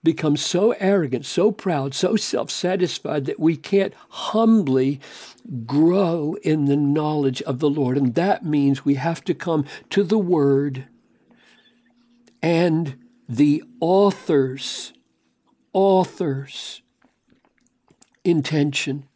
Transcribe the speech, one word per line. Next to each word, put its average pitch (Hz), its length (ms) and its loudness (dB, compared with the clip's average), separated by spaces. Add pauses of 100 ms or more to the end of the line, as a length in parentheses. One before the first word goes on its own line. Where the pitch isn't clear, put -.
become 156 320 0
so 196 460 0
arrogant, 175 460 0
so 202 260 2
proud, 143 420 -4
so 185 220 0
self-satisfied - 1080 -4
that - 120 -6
we 160 160 2
can't 196 380 -2 (160)
humbly 143 880 2 (680)
grow 165 760 2
in 156 220 0
the 139 120 2
knowledge 147 680 0
of 131 160 -4
the 147 100 0
Lord. 139 300 0
And 127 160 0
that 180 320 0
means 139 360 2
we 143 120 2
have 160 300 -4
to 170 100 -2
come 156 320 -2 (240)
to 196 120 2
the 202 160 0
Word 143 680 0 (1500)
and 165 560 0 (320)
the 147 340 2 (160)
author's, 165 1160 0 (800)
author's 185 1040 0 (1400)
intention 147 920 0